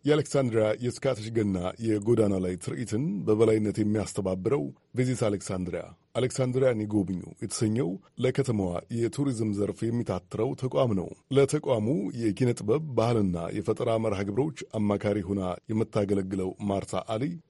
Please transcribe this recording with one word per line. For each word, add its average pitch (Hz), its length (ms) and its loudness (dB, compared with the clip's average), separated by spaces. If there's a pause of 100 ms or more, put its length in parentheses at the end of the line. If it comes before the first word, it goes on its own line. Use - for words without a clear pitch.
የአሌክሳንድሪያ 135 640 2 (120)
የስካቲሽ 120 500 -2
ገና 104 260 2 (220)
የጎዳና 107 600 2
ላይ 92 180 -2
ትርኢትን 110 480 -4 (180)
በበላይነት 107 560 4
የሚያስተባብረው 107 840 0 (320)
ቪዚት 127 280 0
አሌክሳንድሪያ፣ 90 600 -2 (320)
አሌክሳንድሪያን 127 680 0
ይጎብኙ 101 420 0 (160)
የተሰኘው 113 500 0 (300)
ለከተማዋ 120 540 0 (200)
የቱሪዝም 117 640 -2
ዘርፍ 98 260 -2
የሚታትረው 113 760 -2
ተቋም 131 380 0
ነው። 92 160 -2 (220)
ለተቋሙ 135 560 2 (280)
የኪነ 117 400 2
ጥበብ 123 280 0 (120)
ባህልና 107 580 2
የፈጠራ 110 460 -2
መርሃ 107 240 0
ግብሮች 113 360 -2 (160)
አማካሪ 104 480 0
ሆና 98 180 -2 (280)
የምታገለግለው 101 840 0 (120)
ማርታ 98 460 -2
አሊ 113 160 -2 (260)